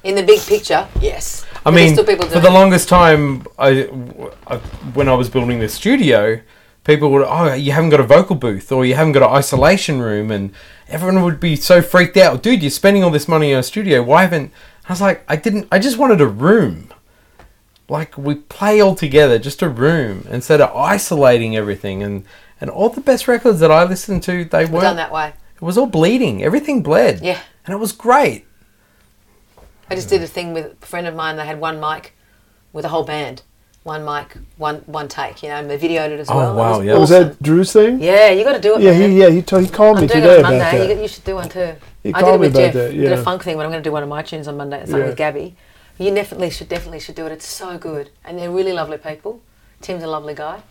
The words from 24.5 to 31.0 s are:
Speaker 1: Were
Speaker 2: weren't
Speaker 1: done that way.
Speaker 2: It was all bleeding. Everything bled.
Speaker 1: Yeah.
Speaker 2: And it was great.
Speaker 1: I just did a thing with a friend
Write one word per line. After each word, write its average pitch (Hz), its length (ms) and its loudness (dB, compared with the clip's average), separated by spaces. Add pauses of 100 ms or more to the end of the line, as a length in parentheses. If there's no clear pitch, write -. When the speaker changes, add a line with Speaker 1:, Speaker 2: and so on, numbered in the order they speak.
Speaker 1:
Were 160 80 -8
Speaker 2:
weren't 170 100 0
Speaker 1:
done 196 140 0
that 160 140 -8
way. 151 220 -8 (220)
Speaker 2:
It - 60 -20
was 175 160 -4
all 254 100 0
bleeding. 170 560 -2
Everything 277 400 -4
bled. 156 380 0
Speaker 1:
Yeah. 180 180 -6 (260)
Speaker 2:
And 175 80 -10
it 202 40 -8
was 214 140 -8
great. 233 540 0 (1400)
Speaker 1:
I 190 60 -6
just 185 140 -10
did 196 120 0
a 165 60 -10
thing 175 260 -12
with 160 280 -10
a - 40 -20
friend 175 220 -10